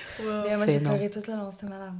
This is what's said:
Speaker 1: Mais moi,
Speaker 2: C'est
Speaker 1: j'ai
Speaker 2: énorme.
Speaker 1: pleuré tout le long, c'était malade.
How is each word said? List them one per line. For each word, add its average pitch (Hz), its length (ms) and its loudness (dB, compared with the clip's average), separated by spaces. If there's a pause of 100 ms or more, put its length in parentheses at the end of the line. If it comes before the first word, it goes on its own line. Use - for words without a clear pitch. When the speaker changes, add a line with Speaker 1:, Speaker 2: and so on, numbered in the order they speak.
(180)
Speaker 1:
Mais 208 380 0
moi, 208 100 4
Speaker 2:
C'est 156 60 8
Speaker 1:
j'ai 147 60 6
Speaker 2:
énorme. 143 180 4
Speaker 1:
pleuré 202 140 2
tout 208 160 -6
le 226 80 -6
long, 202 160 -4
c'était 196 160 -10
malade. 196 340 -8